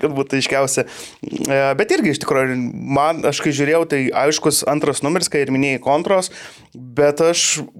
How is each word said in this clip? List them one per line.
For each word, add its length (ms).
kad 160
būtų 240
aiškiausia. 460
E, 720
bet 160
irgi, 220
iš 100
tikrųjų, 320
man, 320
aš 160
kai 80
žiūrėjau, 300
tai 80
aiškus 400
antras 320
numeris, 240
kai 160
ir 80
minėjai 320
kontros, 480
bet 480
aš 240